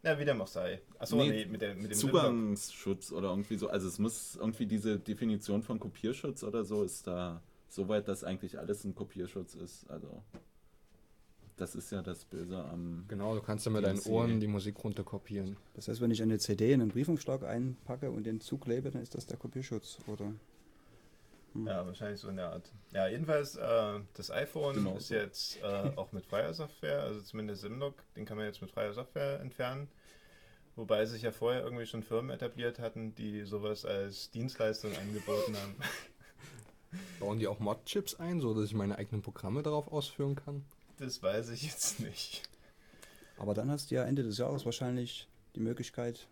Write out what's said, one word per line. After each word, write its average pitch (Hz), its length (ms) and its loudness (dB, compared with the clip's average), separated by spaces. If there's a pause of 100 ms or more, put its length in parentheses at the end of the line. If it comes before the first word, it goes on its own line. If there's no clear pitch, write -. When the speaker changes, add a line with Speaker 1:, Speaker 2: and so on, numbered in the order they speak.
Speaker 1:
Na, 156 160 4
wie 143 80 0
dem 127 160 4
auch 95 60 -2
sei. 90 340 -2 (160)
Ach - 80 -4
so, 117 120 4
Speaker 2:
Nee, 139 120 8
Speaker 1:
nee, 107 160 2
mit 104 160 -2
der, 101 140 0
mit 98 160 -4
dem - 60 -2
Speaker 2:
Zugangsschutz 117 1120 4
oder 92 180 0
irgendwie 101 280 0
so. 98 120 0
Also 95 180 2
es 87 120 -4
muss 110 360 0
irgendwie 110 300 0
diese 104 340 2
Definition 104 600 0
von 113 180 -2
Kopierschutz 131 640 -2
oder 107 200 0
so 104 200 2
ist - 220 -2
da 87 360 -2 (280)
so 95 180 -2
weit, 104 200 4
dass 95 160 -2
eigentlich 92 340 -4
alles 98 260 -2
ein 98 120 -4
Kopierschutz 92 600 -6
ist. - 360 -12
Also - 320 -10 (1300)
das 90 160 -4
ist - 180 -8
ja 95 120 -2
das 87 220 -6
Böse 87 380 -6
am 85 440 -6
Speaker 3:
Genau, 104 260 -2
du 104 80 0
kannst 107 240 -2
ja 113 60 2
mit 107 120 4
deinen 98 120 6
Speaker 2:
D 101 60 0
M - 20 -6
C 110 80 -2
A. - 20 4
Speaker 3:
Ohren 113 260 6
die 104 60 4
Musik 104 380 0
runterkopieren. 101 760 -2 (160)
Speaker 4:
Das - 140 -8
heißt, 110 120 -2
wenn 117 120 6
ich 110 100 4
eine 110 160 6
C 101 180 4
D 110 160 8
in 131 100 8
einen 107 100 4
Briefumschlag 135 520 2
einpacke 123 680 -2
und 110 140 -2
den 113 140 0
zuklebe, 135 520 0
dann 127 100 -4
ist - 140 -10
das - 100 -6
der - 120 -8
Kopierschutz, 123 680 -6
oder? 101 260 -6 (1200)
Hm. 110 120 -2
Speaker 1:
Ja, 95 220 0
wahrscheinlich 101 320 -6
so 98 100 -10
in 95 60 -4
der 90 160 -4
Art. 87 200 -10 (220)
Ja, 95 140 4
jedenfalls, 147 480 0
äh, 110 440 4 (140)
das - 160 -8
iPhone 143 460 0
Speaker 2:
Genau 98 220 2
Speaker 1:
ist - 100 -8
Speaker 2:
so. 117 80 0
Speaker 1:
jetzt, - 480 0
äh, - 20 -2 (300)
auch - 160 -4
mit 98 160 -6
freier - 260 2
Software, 147 480 -2
also 107 200 -4
zumindest 104 400 -6
Symlog, 131 340 -4 (200)
den 107 100 -6
kann 104 120 -6
man 107 80 -2
jetzt 104 160 -6
mit 95 80 -10
freier 107 240 0
Software 139 460 -2
entfernen. 135 480 -4 (880)
Wobei 110 320 4
sich 113 160 -4
ja 113 80 2
vorher 120 320 2
irgendwie 120 240 -4
schon 113 160 -4
Firmen 117 260 0
etabliert 120 480 -2
hatten, 113 380 -4
die 104 300 -4
sowas 107 380 -2
als 101 460 -2
Dienstleistung 110 680 0
angeboten 104 600 0
haben. 101 180 -6 (760)
<laughs> - 680 -14
Speaker 3:
Bauen 104 200 0
die 107 80 2
auch 104 120 0
Mod-Chips 110 600 0
ein, 170 220 0
so 117 120 4
dass 107 120 4
ich 104 100 -2
meine 101 240 2
eigenen 101 240 -2
Programme 107 400 -2
darauf 151 280 0
ausführen 139 440 0
kann? 143 280 -6 (360)
Speaker 1:
Das 127 240 -4
weiß 110 260 2
ich 117 140 -4
jetzt - 360 -2
nicht. - 440 -6 (920)
Speaker 4:
Aber 104 160 0
dann 113 160 2
hast 143 220 -2
du 127 40 2
ja 127 80 4
Ende 135 200 2
des 107 140 0
Jahres 131 280 0
wahrscheinlich 123 640 -2 (280)
die - 40 -6
Möglichkeit 120 720 -2